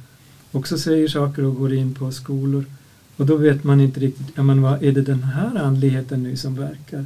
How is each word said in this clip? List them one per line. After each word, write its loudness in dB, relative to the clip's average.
också -4
säger 2
saker -2
och 0
går -2
in -2
på -6
skolor. -4
Och 0
då 4
vet 4
man 6
inte 2
riktigt, -4
ja, 0
men 4
vad 2
är 4
det 2
den -2
här -2
andligheten 0
nu -6
som -6
verkar -10